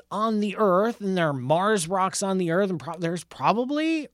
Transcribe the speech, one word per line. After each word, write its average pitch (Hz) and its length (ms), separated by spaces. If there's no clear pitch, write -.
on 214 300
the 208 180
Earth, 214 420
and 190 160
there 170 120
are 143 60
Mars 160 540
rocks 190 360
on 190 160
the 175 100
Earth, 190 220
and 160 80
pro-, 165 180
there's 170 260
probably 285 920